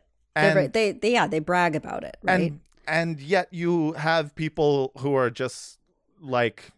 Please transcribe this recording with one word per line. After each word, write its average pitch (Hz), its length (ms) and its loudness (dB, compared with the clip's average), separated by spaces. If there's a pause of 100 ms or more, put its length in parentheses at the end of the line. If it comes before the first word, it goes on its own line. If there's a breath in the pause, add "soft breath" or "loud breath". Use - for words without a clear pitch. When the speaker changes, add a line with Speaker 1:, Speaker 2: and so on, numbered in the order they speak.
(340)
Speaker 1:
They're 156 100 2
Speaker 2:
And 160 100 4
Speaker 1:
very, 143 120 4
they, 214 260 0
they, 220 200 -2
yeah, 208 140 2
they 156 120 -2
brag 170 380 0
about - 280 -8
it, - 180 -14
right? 185 120 2 (160)
Speaker 2:
And, 147 100 -16 (260)
and 160 340 -2
yet 180 320 0
you 170 400 0
have 156 420 0
people 147 640 0
who 139 160 -2
are 127 160 2
just - 480 -8 (420)
like 123 580 -2